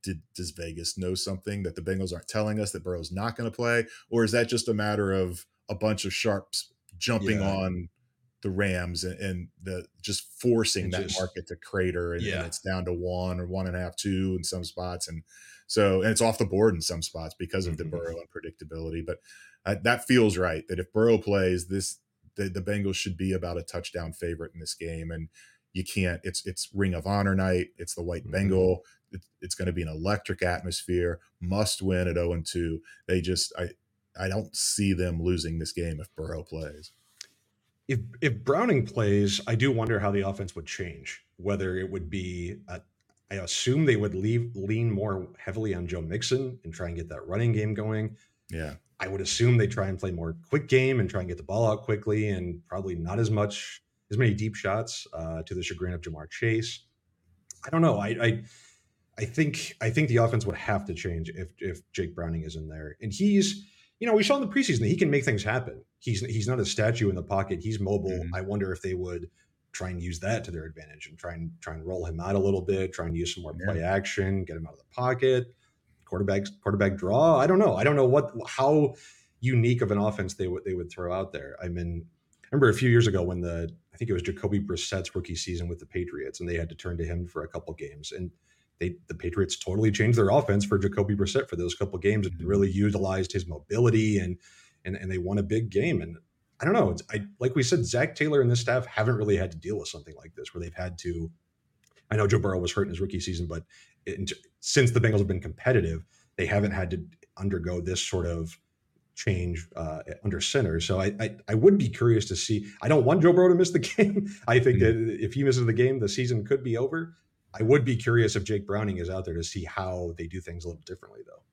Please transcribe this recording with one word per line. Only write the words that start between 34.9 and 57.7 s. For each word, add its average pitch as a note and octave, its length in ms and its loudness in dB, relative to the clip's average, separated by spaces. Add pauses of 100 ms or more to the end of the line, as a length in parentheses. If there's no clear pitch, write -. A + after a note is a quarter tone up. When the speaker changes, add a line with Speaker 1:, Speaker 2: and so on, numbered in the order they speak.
Speaker 1:
them E2+ 280 0
losing E2 380 -2
this D#2+ 140 -6
game E2+ 280 -4
if - 140 -16
Burrow D#2+ 280 -8
plays. D#2 480 -12 (1000)
Speaker 2:
If, B2 80 0 (220)
if A#2 240 0
Browning D3+ 400 4
plays, G2+ 640 2
I A#2 80 0
do B2 140 4
wonder A2+ 300 0
how G2+ 120 0
the G2+ 100 0
offense G2 340 -6
would D#2+ 100 -10
change, - 600 -12 (100)
whether F#2+ 420 -2
it F#2 140 -4
would E2+ 180 -6
be, F2+ 460 -6 (140)
uh, F2+ 100 -10 (500)
I G2 60 -6
assume B2 500 0
they A#2+ 120 6
would G2+ 180 0
leave, A#2 400 0
lean A2 340 -2
more G2 380 -2 (100)
heavily G#2 380 -4
on F2 120 -6
Joe E2+ 140 -4
Mixon B2 600 -2
and E2 100 -12
try F2 140 -8
and E2+ 80 -6
get E2+ 140 -10
that D2+ 180 -12
running A2+ 240 2
game G#2+ 220 0
going. G#2+ 420 -4 (340)
Speaker 1:
Yeah. D#2 260 -6 (260)
Speaker 2:
I F#2 80 -6
would G2 100 -4
assume A#2 380 4
they G#2 100 4
try F#2+ 220 -2
and F#2 100 -6
play F#2+ 120 -4
more E2 260 -6 (100)
quick C#3+ 220 -2
game C3 320 4
and F#2+ 80 0
try G2+ 120 -4
and F2+ 60 -6
get F2 100 -6
the - 60 -14
ball A2 260 0
out G#2+ 140 0
quickly G#2+ 460 0
and F2 380 -4
probably F#2 280 -6
not E2+ 240 -4
as A2 100 2
much, G#2 520 -2 (280)
as G#2 80 -4
many A#2 160 4
deep G#2+ 220 -4
shots, G#2 580 -4
uh, E2 300 -6
to F#2 100 -10
the F2+ 100 -6
chagrin F2+ 300 -6
of E2 80 -8
Ja'Marr D#2 280 -12
Chase. A2+ 560 -2 (800)
I - 60 -10